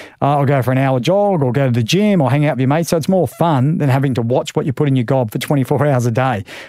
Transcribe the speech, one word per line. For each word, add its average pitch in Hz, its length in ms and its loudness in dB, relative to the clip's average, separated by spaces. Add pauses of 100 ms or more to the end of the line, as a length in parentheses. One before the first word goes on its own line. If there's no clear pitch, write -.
(200)
I'll 143 240 2
go 139 180 2
for 127 100 0
an 131 60 0
hour 135 220 2
jog 185 420 0
or 127 100 0
go 139 140 0
to 127 60 0
the 120 100 0
gym 190 380 2
or 127 100 2
hang 147 160 2
out 147 60 0
with 120 80 -4
your 131 80 0
mates. 160 220 0
So 175 60 2
it's 160 120 -2
more 185 200 2
fun 156 500 0
than 147 100 0
having 135 260 0
to 120 80 -2
watch 131 320 -2
what 156 120 -2
you 135 60 -2
put 151 160 -2
in 135 80 2
your 123 80 0
gob 127 260 0
for - 80 -6
twenty-four 143 480 0
hours 123 200 0
a 123 40 0
day. 117 340 -2 (240)